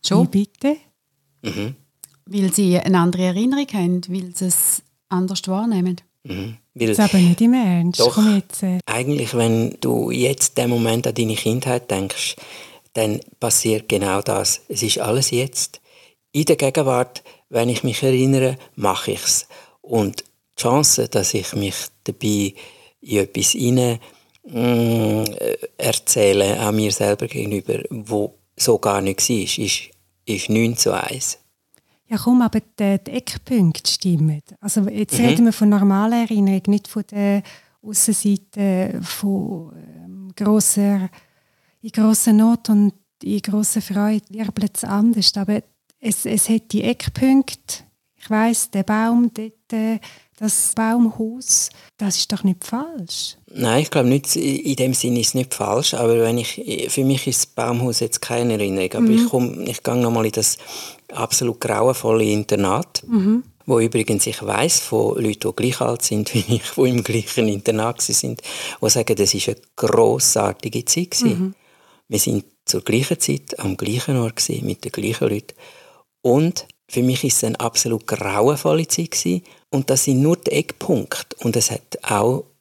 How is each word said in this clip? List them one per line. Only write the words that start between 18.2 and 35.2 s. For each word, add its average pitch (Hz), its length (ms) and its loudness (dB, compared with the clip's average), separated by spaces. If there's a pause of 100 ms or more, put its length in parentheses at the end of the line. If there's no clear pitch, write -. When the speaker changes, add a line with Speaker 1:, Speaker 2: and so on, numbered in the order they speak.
Speaker 3:
mache 101 360 -2
ich's. - 360 -2 (340)
Und 107 420 -2 (340)
die - 40 -10
Chance, 120 460 4
dass 101 260 -2
ich 95 200 -4
mich 98 220 -2 (280)
dabei 101 500 -2 (480)
in 113 180 -2
etwas 104 320 0
hinein, 123 480 2 (460)
mm, - 80 -18 (840)
äh, 57 180 -2 (200)
erzähle, 101 840 2
an 107 160 -2
mir 107 160 0
selber 104 360 0
gegenüber, 107 520 -4 (100)
wo 107 460 -4 (220)
so 113 220 2
gar 101 220 0
nicht 98 280 -2
war, 120 80 2 (280)
ist, - 160 -2 (440)
ist 104 240 -6
neun 113 280 2
zu 98 160 0
eins. - 440 -6 (680)
Speaker 2:
Ja 220 100 -2
komm, 247 260 4
aber 226 160 0 (200)
die, 196 260 2
die - 60 -12
Eckpunkte - 800 -2
stimmen. 156 500 0 (200)
Also 202 200 -2
jetzt 208 360 -2
Speaker 3:
Mhm. 240 80 2